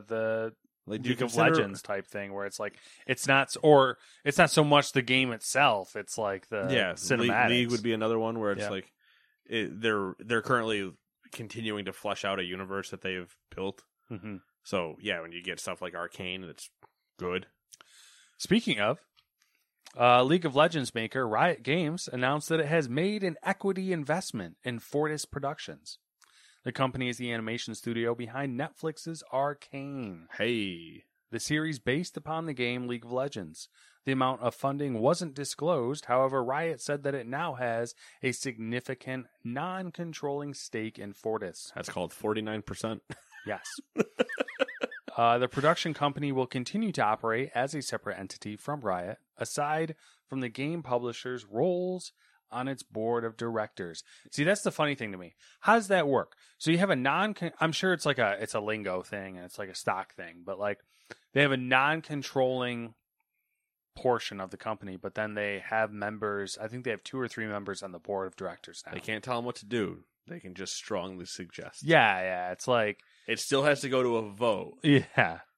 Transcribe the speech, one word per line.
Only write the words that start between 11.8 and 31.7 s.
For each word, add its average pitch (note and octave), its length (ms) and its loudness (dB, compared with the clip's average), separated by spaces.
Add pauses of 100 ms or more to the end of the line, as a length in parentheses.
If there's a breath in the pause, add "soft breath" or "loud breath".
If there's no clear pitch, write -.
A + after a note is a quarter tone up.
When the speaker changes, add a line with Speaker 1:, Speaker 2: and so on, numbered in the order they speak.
Speaker 2:
to F#2 80 -6
flesh G2+ 300 -6
out G2 160 0
a F2+ 60 0
universe F#2+ 460 -6
that F#2+ 100 -10
they've F#2 340 -6 (180)
built. G2 300 -6 (260)
Speaker 1:
Mm-hmm. G#2 280 -10 (260)
Speaker 2:
So, E2+ 380 -2
yeah, F#2+ 180 -2
when E2 140 -10
you F2 100 -10
get F2 160 -6
stuff F2+ 220 -8
like F2+ 120 -6
Arcane, F2+ 540 -8
that's - 220 -16 (500)
good. F2+ 280 -2 (920 soft breath)
Speaker 1:
Speaking F#3+ 420 2
of, A2 200 2 (960)
uh, B2 260 8
League E3 220 4
of C3+ 100 -2
Legends D3+ 400 4
maker A#2 320 0
Riot A#2+ 360 2
Games D3 480 0
announced C3 380 0
that D#3+ 100 2
it D#3 60 2
has D3+ 240 2
made F#3+ 340 0
an F3 200 0
equity F#3+ 500 0
investment C3+ 680 -4
in A#2+ 160 -4
Fortis D3+ 460 0
Productions. - 760 -8 (640 soft breath)
The B2+ 80 -4
company B2+ 380 -2
is A#2 80 -4
the A#2+ 140 -6
animation A2+ 440 -6
studio A#2 400 -2
behind B2 440 -6
Netflix's D#3+ 720 -8
Arcane. C3+ 960 -4 (100)
Speaker 2:
Hey. G2 680 -2 (280)
Speaker 1:
The A2+ 80 -4
series D3+ 400 0